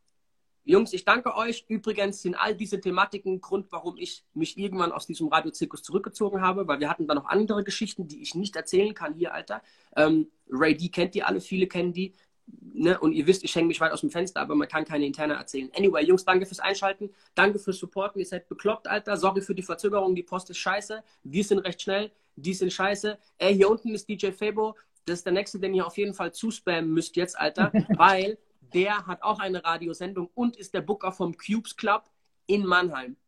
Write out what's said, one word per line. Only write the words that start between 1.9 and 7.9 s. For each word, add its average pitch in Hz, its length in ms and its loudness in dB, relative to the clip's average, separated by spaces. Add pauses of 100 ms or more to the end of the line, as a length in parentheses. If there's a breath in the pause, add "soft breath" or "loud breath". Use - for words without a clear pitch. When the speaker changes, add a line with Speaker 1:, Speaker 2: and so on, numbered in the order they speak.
Speaker 1:
sind 180 140 -4
all 208 200 0
diese 202 240 -6
Thematiken 190 600 -2
Grund, 196 300 -4
warum 170 260 -8
ich - 260 -12 (120)
mich 156 200 -4
irgendwann 185 360 -2
aus - 160 -8
diesem 160 220 -4
Radiozirkus 156 520 -2
zurückgezogen 196 600 -2
habe, 190 260 0
weil 143 120 0
wir 147 120 -2
hatten 160 160 -2
da 151 80 2
noch 143 100 -4
andere 208 380 0
Geschichten, 202 440 -6